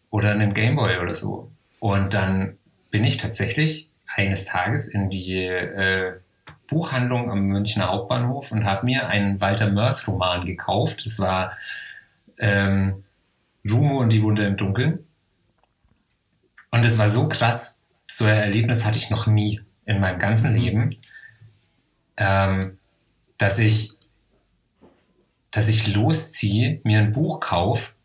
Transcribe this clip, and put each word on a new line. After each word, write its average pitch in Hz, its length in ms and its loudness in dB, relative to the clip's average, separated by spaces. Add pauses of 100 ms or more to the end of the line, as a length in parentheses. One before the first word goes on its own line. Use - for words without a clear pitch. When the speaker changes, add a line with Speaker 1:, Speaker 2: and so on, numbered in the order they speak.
(100)
Speaker 1:
oder 110 200 0
einen 104 240 0
Gameboy 110 440 0
oder 87 160 -4
so. - 360 -6 (300)
Und 98 340 0
dann 95 420 -2 (340)
bin 107 140 0
ich - 140 2
tatsächlich - 720 -2 (160)
eines 98 380 -2
Tages 95 440 -2
in 98 220 -2
die, 92 320 -4
äh, 92 720 -2 (520)
Buchhandlung 123 640 -2
am 98 160 -2
Münchner 101 420 -2
Hauptbahnhof 120 640 -4
und 107 140 -2
hab 98 180 -2
mir 127 240 0
einen 98 320 0
Walter 101 300 0
Mörs 110 360 2
Roman 90 380 -2
gekauft. 92 640 -4
Das 110 120 -2
war, 92 380 -2 (800)
ähm, 98 680 0 (680)
Rumo 135 300 2
und 113 120 4
die 107 100 4
Wunder 107 240 2
im 98 120 0
Dunkeln. 123 400 0 (1700)
Und 117 140 2
es 113 140 4
war 104 100 4
so 107 200 2
krass, - 500 2 (320)
so - 140 2
ein 107 100 4
Erlebnis 107 500 2
hatte 110 120 0
ich - 140 -2
noch - 160 0
nie 107 340 2 (240)
in 98 160 0
meinem 90 180 -2
ganzen 110 340 2
Speaker 2:
Mhm. 110 60 2
Speaker 1:
Leben, 110 320 0 (1300)
ähm, 98 600 0 (600)
dass 101 200 2
ich, 110 340 2 (1600)
dass 107 180 2
ich 107 260 2
losziehe, 123 880 2
mir 110 140 4
ein 107 140 2
Buch 156 280 -2
kauf - 540 -2 (100)